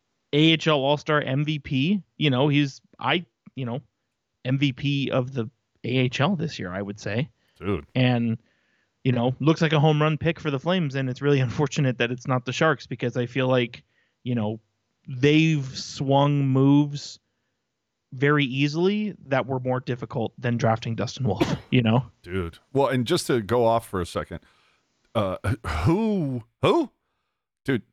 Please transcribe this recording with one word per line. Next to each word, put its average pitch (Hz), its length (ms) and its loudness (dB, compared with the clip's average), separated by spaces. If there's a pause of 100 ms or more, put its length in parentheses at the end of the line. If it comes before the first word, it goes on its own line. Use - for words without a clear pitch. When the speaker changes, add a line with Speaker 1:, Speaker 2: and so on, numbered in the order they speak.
(320)
Speaker 1:
A 143 60 4
H 160 280 4
L 151 140 4
All-Star 147 400 0
M 135 240 -2
V 151 160 -4
P. 160 420 -2 (140)
You 147 140 0
know, 131 180 2
he's, 143 320 0 (180)
I, 160 260 -2 (300)
you 135 100 -8
know, 120 160 -6 (640)
M 135 140 0
V 139 140 2
P 139 400 -2
of 131 200 0
the 117 160 -4 (360)
A 110 40 -6
H 127 320 0
L 175 140 2
this 151 240 -6
year, 90 140 -8
I 98 100 -6
would 101 160 -8
say. 113 320 -6 (280)
Speaker 2:
Dude. 85 360 -4
Speaker 1:
And, 120 440 2 (640)
you 131 80 2
know, 123 260 0
looks 156 240 2
like 151 100 2
a 156 60 4
home 151 240 4
run 156 160 0
pick 165 220 -2
for 156 100 -6
the 135 80 -2
Flames, 160 380 -2
and 131 120 -4
it's 127 140 -8
really 143 180 4
<laughs> - 0 -
unfortunate 131 580 0
that 120 120 0
it's 123 160 -8
not 127 180 0
the 123 80 -6
Sharks 160 360 0
because 123 280 -6
I 123 100 -2
feel 131 200 -2
like, 123 380 0 (400)
you 123 100 -4
know, 110 240 -4 (480)
they've 147 580 2 (140)
swung 143 680 0
moves 143 720 2 (920)
very 143 320 2
easily 165 680 0 (120)
that 131 200 0
were 127 140 -4
more 127 200 -2
difficult 120 580 -6
than 120 180 -2
drafting 113 400 0
Dustin 113 300 -4
Wolf, - 380 -2
<laughs> - 60 -20
you 123 120 4
know? 113 240 2 (160)
Speaker 2:
Dude. 87 360 -6 (140)
Well, 131 160 2
and 127 180 -2
just 160 220 0
to 131 120 2
go 117 240 2
off 113 240 2
for 92 120 -4
a 85 60 -2
second, 82 340 -8 (760)
uh, 95 220 -2 (300)
who, 139 760 0 (200)
who? 247 280 2 (760)
Dude, 127 180 -2 (100)